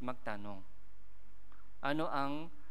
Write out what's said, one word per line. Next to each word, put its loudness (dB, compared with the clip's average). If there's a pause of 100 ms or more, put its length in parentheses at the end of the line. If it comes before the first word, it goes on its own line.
magtanong. 0 (1200)
Ano 2
ang 0 (180)